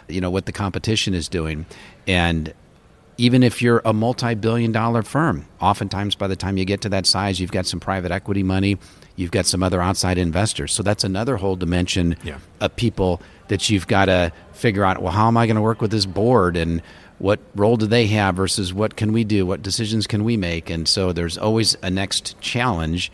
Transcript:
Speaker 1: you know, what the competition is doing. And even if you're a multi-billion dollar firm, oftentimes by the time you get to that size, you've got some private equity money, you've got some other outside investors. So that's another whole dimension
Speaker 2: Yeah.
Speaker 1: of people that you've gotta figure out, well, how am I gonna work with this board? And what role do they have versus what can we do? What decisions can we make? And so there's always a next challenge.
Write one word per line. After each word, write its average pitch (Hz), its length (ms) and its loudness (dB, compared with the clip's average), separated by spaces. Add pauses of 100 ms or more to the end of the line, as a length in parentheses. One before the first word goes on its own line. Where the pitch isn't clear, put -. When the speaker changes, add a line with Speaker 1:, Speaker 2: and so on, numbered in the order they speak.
Speaker 1:
you 90 140 -4
know, 92 100 -2
what 92 140 -2
the - 60 -8
competition 104 640 -2
is 82 140 -2
doing. 80 380 -4 (420)
And 85 460 2 (640)
even 123 260 6
if 117 180 2
you're 117 240 4
a 113 80 4
multi-billion 113 800 0
dollar 113 320 0
firm, 135 420 -2 (140)
oftentimes 98 560 0
by 98 120 -4
the 95 80 -2
time 95 220 -2
you 95 80 0
get 101 160 -2
to 104 80 -4
that 95 160 -2
size, 95 340 0
you've 90 120 -4
got 92 160 -2
some 87 120 -6
private 90 320 -4
equity 98 320 -2
money, 95 340 2 (400)
you've 87 140 -4
got 92 140 0
some 92 160 0
other 92 200 2
outside 92 360 0
investors. 87 560 -2
So - 80 -2
that's 101 220 0
another 110 340 -2
whole 95 180 0
dimension 87 680 0
Speaker 2:
Yeah. 73 140 -10 (220)
Speaker 1:
of - 160 -2
people 98 460 -2 (280)
that 101 200 -2
you've 98 180 0
gotta 92 440 4 (220)
figure 101 320 0
out, 95 160 0
well, 90 100 -2
how 107 160 4
am 117 100 4
I 117 100 4
gonna 110 140 2
work 110 200 0
with 104 100 0
this 104 160 0
board? 98 500 2
And 82 240 0 (380)
what 101 200 0 (160)
role 110 220 4
do 107 80 0
they 113 220 2
have 101 280 2
versus 92 380 -2
what 104 220 -2
can 107 180 0
we 113 100 2
do? 101 220 2
What 90 160 -4
decisions 107 460 -2
can 104 160 -2
we 117 120 0
make? 85 360 -4
And 82 160 -4
so 92 260 0
there's 85 240 -4
always 110 460 0
a 92 80 -4
next - 500 -4
challenge. 87 720 -2